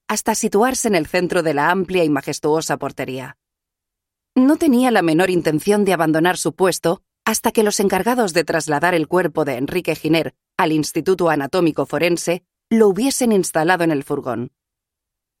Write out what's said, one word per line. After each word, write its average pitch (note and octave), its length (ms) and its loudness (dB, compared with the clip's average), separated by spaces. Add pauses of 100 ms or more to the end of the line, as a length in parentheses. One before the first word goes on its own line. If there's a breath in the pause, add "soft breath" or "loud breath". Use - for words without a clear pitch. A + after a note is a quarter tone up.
hasta G#3+ 300 -4
situarse A#3 500 0
en G#3+ 80 0
el D#3 140 -2
centro F3 340 -2
de D#3 100 0
la C#3+ 200 2
amplia F3+ 320 0
y D#3 40 0
majestuosa D3+ 680 -2
portería. C3 640 -10 (1000)
No C4+ 200 4
tenía B3+ 360 2
la G3+ 100 4
menor E3+ 280 2
intención F3 540 0
de F#3+ 80 2
abandonar E3 440 2
su - 180 -4
puesto F3 480 0 (220)
hasta A3 260 0
que A3+ 140 2
los G#3 160 0
encargados G3+ 540 0
de E3 100 2
trasladar D#3 500 0
el D#3+ 140 0
cuerpo F3 360 0
de C3+ 120 -4
Enrique D#3 400 -4
Giner D#3 400 -2 (200)
al F3+ 140 0
Instituto E3 580 0
Anatómico D3+ 580 0
Forense E3+ 580 -2 (260)
lo A3 160 6
hubiesen A3+ 460 0
instalado F3 500 0
en E3 80 2
el C#3 140 -2
furgón. B2 480 -6 (880)